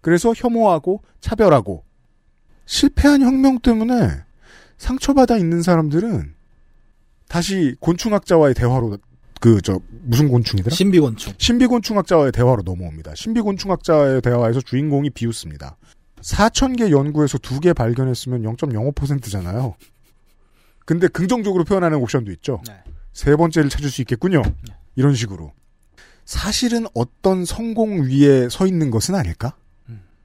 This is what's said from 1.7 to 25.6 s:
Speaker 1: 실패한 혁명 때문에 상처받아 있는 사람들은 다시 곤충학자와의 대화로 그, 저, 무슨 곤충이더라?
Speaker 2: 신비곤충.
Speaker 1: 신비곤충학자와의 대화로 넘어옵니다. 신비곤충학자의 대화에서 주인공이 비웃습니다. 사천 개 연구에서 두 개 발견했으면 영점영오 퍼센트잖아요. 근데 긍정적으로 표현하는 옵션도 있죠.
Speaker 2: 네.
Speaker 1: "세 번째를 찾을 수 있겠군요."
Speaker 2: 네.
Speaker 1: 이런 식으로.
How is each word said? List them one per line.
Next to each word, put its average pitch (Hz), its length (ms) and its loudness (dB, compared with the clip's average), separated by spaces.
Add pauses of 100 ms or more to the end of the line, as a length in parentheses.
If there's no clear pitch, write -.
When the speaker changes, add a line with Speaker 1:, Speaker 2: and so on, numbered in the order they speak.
Speaker 1:
실패한 285 560 2
혁명 262 380 2
때문에 226 500 2 (680)
상처받아 262 600 2
있는 170 240 0
사람들은 165 720 0 (960)
다시 170 500 -2
곤충학자와의 175 760 2
대화로 120 420 0 (440)
그, 113 220 6
저, 95 160 -2 (240)
무슨 131 240 2
곤충이더라? 117 480 0
Speaker 2:
신비곤충. 151 640 2
Speaker 1:
신비곤충학자와의 214 920 2
대화로 123 320 2
넘어옵니다. 82 520 -10
신비곤충학자의 185 1040 0
대화에서 120 400 0
주인공이 143 480 -2
비웃습니다. 73 680 -10 (440)
사천 247 540 0
개 220 160 0
연구에서 143 480 0
두 131 200 -8
개 170 140 2
발견했으면 123 680 -2
영점영오 120 480 -4
퍼센트잖아요. 113 840 -6 (1120)
근데 170 220 0
긍정적으로 190 560 0
표현하는 175 340 0
옵션도 117 360 -2
있죠. 120 340 -8
Speaker 2:
네. 98 80 -20 (380)
Speaker 1:
"세 143 220 2
번째를 156 360 2
찾을 143 180 -6
수 131 120 -8
있겠군요." 135 420 -2
Speaker 2:
네. - 320 -6 (200)
Speaker 1:
이런 135 200 2
식으로. 95 380 -10 (720)